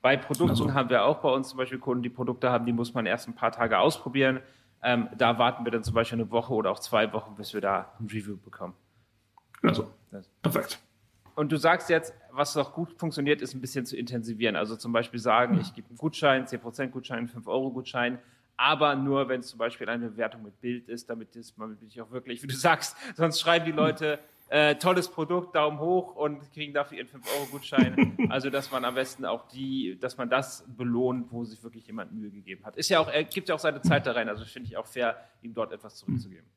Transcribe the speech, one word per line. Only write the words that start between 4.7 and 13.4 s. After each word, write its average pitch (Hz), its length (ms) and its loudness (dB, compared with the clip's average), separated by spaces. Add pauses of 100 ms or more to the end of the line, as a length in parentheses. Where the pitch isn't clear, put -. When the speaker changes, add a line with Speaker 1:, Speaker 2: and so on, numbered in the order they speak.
Speaker 1:
Ähm, 120 340 2
da 117 220 4
warten 123 260 2
wir 113 80 -2
dann 113 120 -2
zum 110 100 -4
Beispiel 117 260 2
eine 107 120 -2
Woche 117 220 0
oder 107 180 2
auch - 80 -2
zwei 107 340 2
Wochen, 107 220 -6
bis 104 180 -14
wir 104 80 -4
da 98 380 -2
ein 110 80 -8
Review 104 280 -8
bekommen. - 380 -14 (880)
Speaker 2:
Also, - 300 0 (180)
Speaker 1:
Das. 98 180 -16 (140)
Speaker 2:
perfekt. - 380 -2 (560)
Speaker 1:
Und 151 160 0
du 156 60 2
sagst 165 340 4
jetzt, 160 240 2 (160)
was 143 240 0
noch 143 180 0
gut 165 240 -6
funktioniert, 147 460 0